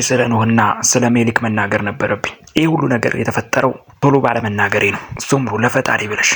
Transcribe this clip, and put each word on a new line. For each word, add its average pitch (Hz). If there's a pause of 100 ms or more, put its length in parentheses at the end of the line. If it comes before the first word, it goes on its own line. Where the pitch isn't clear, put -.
ስለ 123
ኖህና 113 (220)
ስለ -
ሜሊክ 117
መናገር 107
ነበረብኝ። 101 (180)
ይህ 156
ሁሉ 156
ነገር 127
የተፈጠረው 123 (280)
ቶሎ 139
ባለመናገሬ 104
ነው። 101 (180)
ሱምሩ 127
ለፈጣሪ 120
ብለሽ 107